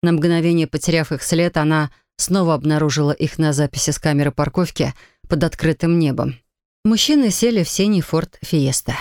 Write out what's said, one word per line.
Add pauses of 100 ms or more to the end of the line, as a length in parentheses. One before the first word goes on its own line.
На
мгновение
потеряв
их
след,
она (260)
снова
обнаружила
их
на
записи
с
камеры
парковки (340)
под
открытым
небом. (460)
Мужчины
сели
в
синий
Ford (100)
Fiesta.